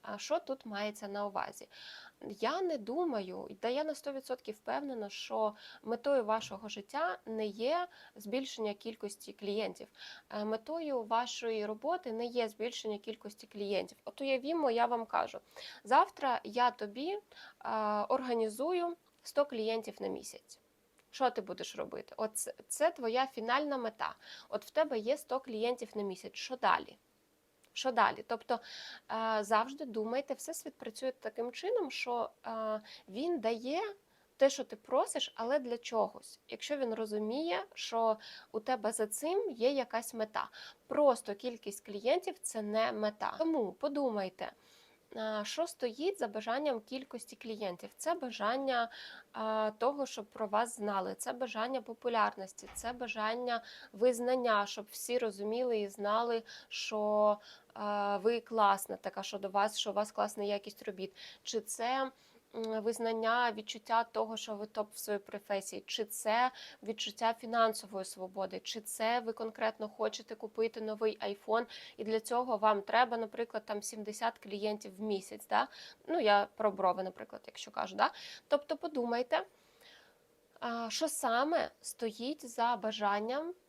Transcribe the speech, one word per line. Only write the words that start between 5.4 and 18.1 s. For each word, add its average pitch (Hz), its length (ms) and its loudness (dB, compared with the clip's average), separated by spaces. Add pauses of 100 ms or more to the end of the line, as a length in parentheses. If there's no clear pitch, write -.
метою 240 420 2
вашого 214 440 -2
життя 285 580 -2
не 220 200 -2
є 269 420 0 (280)
збільшення 220 580 -2
кількості 208 580 -10
клієнтів. 202 560 -4 (420)
Е, 208 140 -4
метою 262 580 -2
вашої 226 640 0
роботи 269 460 -2
не 226 120 -2
є 240 240 2
збільшення 214 500 -4
кількості 214 480 -12
клієнтів. 196 580 -2
От - 160 -10
уявімо, 277 500 2
я 233 160 4
вам 233 200 0
кажу: - 340 0 (440)
"Завтра 269 600 4
я 240 260 4
тобі, 240 400 -6
е, 415 100 -4 (880)
організую 254 880 2 (260)